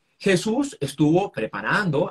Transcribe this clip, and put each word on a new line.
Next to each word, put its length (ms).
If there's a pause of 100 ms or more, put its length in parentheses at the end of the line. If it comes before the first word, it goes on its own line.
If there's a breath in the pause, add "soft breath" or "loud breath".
(180)
Jesús 600
estuvo 500
preparando 800